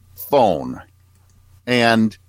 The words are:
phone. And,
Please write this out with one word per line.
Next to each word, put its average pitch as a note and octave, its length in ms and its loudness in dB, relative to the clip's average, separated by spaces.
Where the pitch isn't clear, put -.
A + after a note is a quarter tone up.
phone. D#2 680 -2
And, A#2 500 2